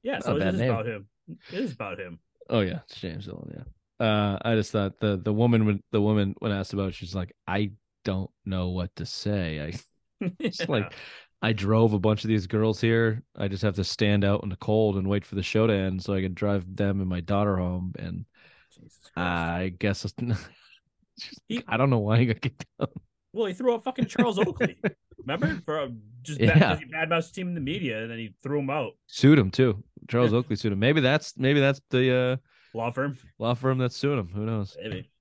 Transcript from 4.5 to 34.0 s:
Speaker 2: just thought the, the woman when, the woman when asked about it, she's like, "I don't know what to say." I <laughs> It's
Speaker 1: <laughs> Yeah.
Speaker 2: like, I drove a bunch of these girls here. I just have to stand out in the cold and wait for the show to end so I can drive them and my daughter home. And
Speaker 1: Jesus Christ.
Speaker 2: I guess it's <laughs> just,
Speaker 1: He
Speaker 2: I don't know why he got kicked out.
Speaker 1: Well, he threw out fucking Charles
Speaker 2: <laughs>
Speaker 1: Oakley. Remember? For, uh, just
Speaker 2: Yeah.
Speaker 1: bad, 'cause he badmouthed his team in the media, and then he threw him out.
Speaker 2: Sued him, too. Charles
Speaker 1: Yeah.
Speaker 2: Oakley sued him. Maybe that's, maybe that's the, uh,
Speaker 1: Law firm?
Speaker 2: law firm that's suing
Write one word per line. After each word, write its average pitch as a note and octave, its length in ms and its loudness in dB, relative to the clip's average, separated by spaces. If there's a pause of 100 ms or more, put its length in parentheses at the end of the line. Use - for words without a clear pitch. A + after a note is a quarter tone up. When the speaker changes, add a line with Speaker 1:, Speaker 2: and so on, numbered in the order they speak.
Speaker 2:
just G#2 160 0
thought G2 280 -2
the, G#2 240 0
the G#2 100 0
woman A2+ 340 4
when, G2 240 0
the G#2+ 100 2
woman G#2 380 2
when G#2+ 120 -2
asked G2 220 -4
about G2 160 -2
it, F2+ 60 -8
she's F2 180 -12
like, F2+ 180 -6 (160)
"I G2+ 240 0 (340)
don't F#2+ 260 -4 (140)
know F#2 240 -2
what F2+ 260 -4
to - 100 -8
say." F2 560 -4
I E2 120 -8 (120)
<laughs> - 20 -20 (500)
It's E4 200 -6
Speaker 1:
<laughs> - 20 -
Yeah. E3 80 -4
Speaker 2:
like, G#2 240 -2 (480)
I A2 120 2
drove G#2+ 400 4
a G2+ 60 0
bunch G#2+ 260 2
of - 20 -2
these G#2 200 2
girls A2 340 0
here. A2+ 420 2 (140)
I G2+ 100 -2
just G2 160 -4
have G2 120 0
to F#2+ 100 0
stand G#2 400 2
out G2+ 180 2
in G#2 60 -6
the F#2 80 -8
cold G#2+ 400 2
and F#2+ 100 -2
wait G2+ 180 0
for - 100 -12
the G2 80 -2
show A2 240 2
to A2 60 4
end F#2+ 300 -2
so G2+ 100 -2
I F#2+ 80 0
can F#2 120 -2
drive G2+ 320 -2 (100)
them G2+ 240 0
and F#2 100 -2
my F2 120 -2
daughter G2+ 360 0
home. F2+ 400 -4
And F2+ 280 -8 (480)
Speaker 1:
Jesus - 280 -20
Christ. - 160 -14
Speaker 2:
I F2 520 -2 (100)
guess G2+ 240 0
it's G2 120 -6
<laughs> - 1040 -10
just, - 280 -18
Speaker 1:
He A#3 200 -6
Speaker 2:
I A#2 100 0
don't C#3 120 4
know A#2+ 100 4
why G#2+ 200 4
he B2+ 60 6
got A2+ 160 -2
kicked - 240 -6 (160)
out. - 100 -4 (400)
Speaker 1:
Well, G#3+ 140 -2
he F#3 80 -4
threw A#3+ 200 0
out A3+ 100 -4
fucking B3+ 240 -2
Charles A#3 320 2
Speaker 2:
<laughs> G#3 60 4
Speaker 1:
Oakley. F#3 320 -2 (420)
Remember? E3+ 460 -2
For, D#3 140 -2
uh, C#3 80 -4 (360)
just D3 180 -4
Speaker 2:
Yeah. A2+ 180 8
Speaker 1:
bad, - 20 10
'cause F#2+ 180 4
he - 140 -14
badmouthed D#3+ 300 0
his - 80 -12
team F#3 180 -8
in F3 40 -4
the E3 80 -4
media, C3+ 400 -4
and A2+ 100 -8
then A2+ 60 -10
he A2 160 -10 (100)
threw C#3+ 160 -2
him C#3 100 -4
out. C#3+ 240 -4 (140)
Speaker 2:
Sued C#3+ 320 8
him, F#2+ 120 2
too. A2 300 2 (280)
Charles A#2 220 4
Speaker 1:
Yeah. A#2 80 2
Speaker 2:
Oakley A2+ 160 -4
sued G#2 180 -2
him. F#2+ 60 -2
Maybe C#3+ 200 4
that's, C#3 380 0
maybe C#3 220 4
that's C#3 200 2 (100)
the, B2+ 260 4
uh, B2+ 220 0 (400)
Speaker 1:
Law A#2 140 -2
firm? C3 260 -4 (200)
Speaker 2:
law A#2 160 0
firm C3 240 0
that's B2+ 180 0
suing C#3 240 0